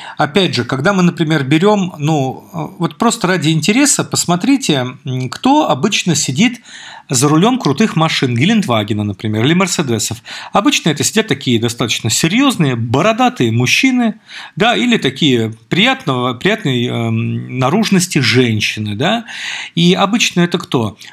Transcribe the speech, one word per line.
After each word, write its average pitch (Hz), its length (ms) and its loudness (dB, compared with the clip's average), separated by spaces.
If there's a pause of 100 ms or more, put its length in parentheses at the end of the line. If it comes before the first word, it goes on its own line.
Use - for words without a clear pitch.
(180)
Опять 151 360 0
же, 120 100 0
когда 139 280 0
мы, 185 100 2
например, 160 420 2
берём, 180 540 2
ну, 143 540 -2
э, 156 260 -10
вот - 200 -4
просто - 280 0
ради 175 220 0
интереса, 185 560 2
посмотрите, 175 1040 0
м, 127 240 -4
кто - 400 2
обычно 156 440 0
сидит 185 460 0 (480)
за 135 180 2
рулём 185 320 4
крутых - 380 0
машин, 147 400 0
Гелендвагена, 117 680 0
например, 107 440 -2
или 160 80 2
Мерседесов. 151 640 -2 (340)
Обычно 214 380 0
это 147 120 -2
сидят 214 240 0
такие 127 320 0
достаточно 117 520 -2
серьёзные, 170 680 0
бородатые 151 760 0
мужчины, 226 640 0 (400)
да, 226 200 2
или 233 220 2
такие 123 560 0 (160)
приятного, 139 640 0
приятной, 135 500 -2
эм, 117 760 -4
наружности 175 600 2
женщины, 110 760 0
да. 196 300 -2 (500)
И 175 200 4
обычно 196 480 0
это 170 160 0
кто? 113 400 -4 (140)